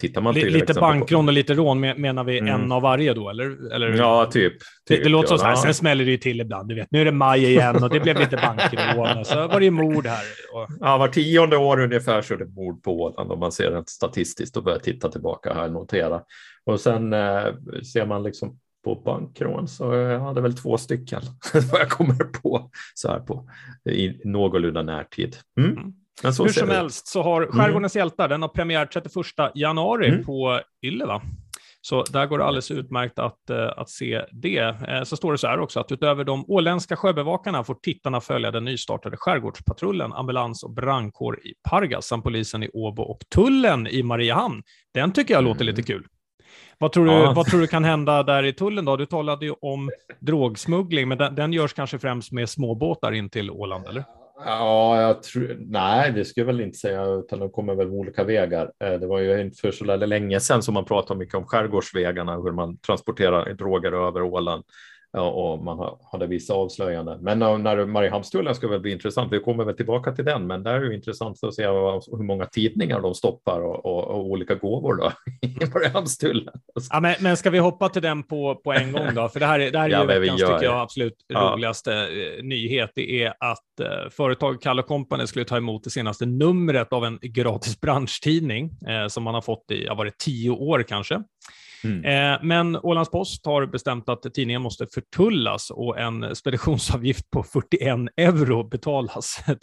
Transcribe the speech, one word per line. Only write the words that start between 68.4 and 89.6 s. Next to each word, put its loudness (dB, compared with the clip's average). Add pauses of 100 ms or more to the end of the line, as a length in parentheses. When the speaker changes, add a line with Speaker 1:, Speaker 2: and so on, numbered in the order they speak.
Speaker 1:
ska -4
väl -2
bli -4
intressant. -2
Vi 2
kommer -2
väl -4
tillbaka -2
till -6
den, -2
men -6
där -2
är 0
det -2
ju -4
intressant -8
att -6
se -2
vad, 0
hur -6
många -4
tidningar 0
de -2
stoppar 0
och, -4
och, -2
och -4
olika -4
gåvor -2
då -2 (140)
<laughs> -8
i -4
Mariehamnstullen. -2 (360)
Speaker 2:
Ja, 2
men, 2
men 4
ska 2
vi 4
hoppa 2
till -2
den -2
på, -4
på -4
en 0
gång -2
då? 0
För -6
det 4
här 4
är, 0
det 0
här 2
är 0
Speaker 1:
Ja, 4
Speaker 2:
ju 4
Speaker 1:
men 4
vi 4
Speaker 2:
veckans, 2
Speaker 1:
gör 6
Speaker 2:
tycker 4
jag, 2
Speaker 1:
det. -2
Speaker 2:
absolut -4 (100)
Speaker 1:
Ja. 2
Speaker 2:
roligaste, -4
eh, -6
nyhet. -4
Det -2
är -2
att, -6
eh, -6
företag -2
Kalle 0
Company -4
skulle -6
ta -4
emot -4
det -10
senaste -4
numret 2
av 0
en -4
gratis -2
branschtidning, 0 (180)
eh, -2
som -6
man -4
har -2
fått -6